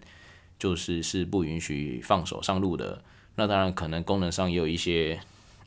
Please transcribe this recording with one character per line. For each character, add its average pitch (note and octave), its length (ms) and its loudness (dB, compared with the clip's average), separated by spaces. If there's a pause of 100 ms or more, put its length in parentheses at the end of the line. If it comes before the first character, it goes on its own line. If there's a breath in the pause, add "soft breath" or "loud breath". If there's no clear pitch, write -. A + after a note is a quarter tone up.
(580 loud breath)
就 F#2 160 0
是， E2+ 300 -2
是 F2+ 220 -2
不 F#2 180 0
允 D#2+ 160 -2
许 C#2+ 400 -4
放 F2+ 260 2
手 - 160 -6
上 F#2+ 200 0
路 F2 160 2
的， G1+ 260 -6 (320 soft breath)
那 A2 100 0
当 G2+ 140 2
然 F#2 140 2
可 E2 160 -4
能 E2 120 -2
功 G2 200 2
能 F2 100 2
上 F#2 180 2
也 F2 80 2
有 E2 80 4
一 E2 120 2
些， E2 420 0 (480 loud breath)